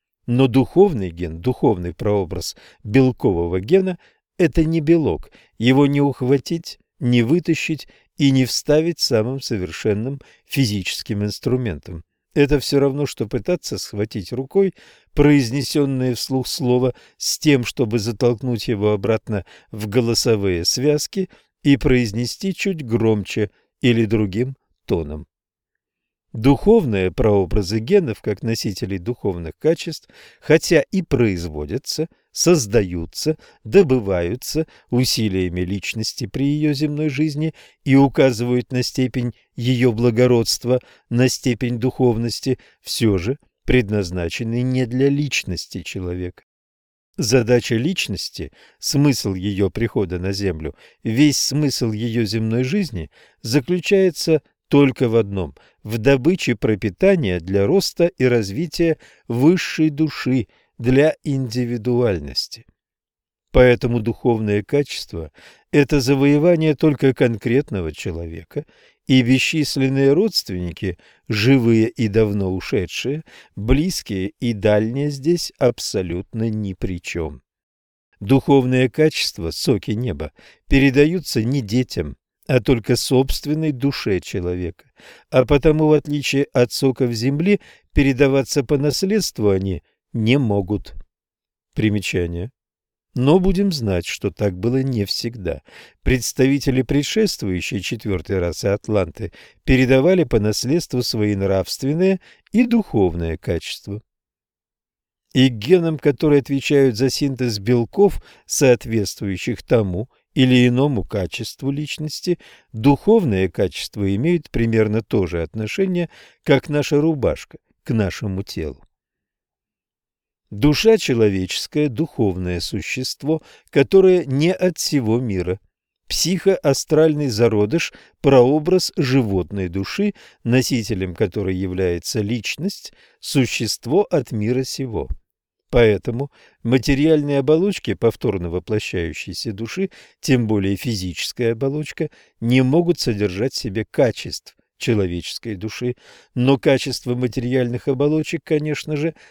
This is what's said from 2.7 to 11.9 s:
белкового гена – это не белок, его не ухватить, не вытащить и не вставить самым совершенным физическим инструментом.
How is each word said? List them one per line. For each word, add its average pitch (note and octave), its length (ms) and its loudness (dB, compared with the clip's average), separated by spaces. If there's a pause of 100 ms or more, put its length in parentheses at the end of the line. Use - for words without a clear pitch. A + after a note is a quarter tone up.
белкового G#2 760 2
гена – F3 380 0 (400)
это E3 260 2
не E3 160 0
белок, D3 520 0 (260)
его C3 300 4
не C#3+ 120 0
ухватить, C#3+ 800 -2 (220)
не B2 240 2
вытащить D#3+ 640 -2 (300)
и C#3+ 120 4
не C3 160 4
вставить D#3+ 540 0
самым B2 420 0
совершенным G#2+ 800 -4 (240)
физическим G#2 800 -2
инструментом. G#2 800 -4 (320)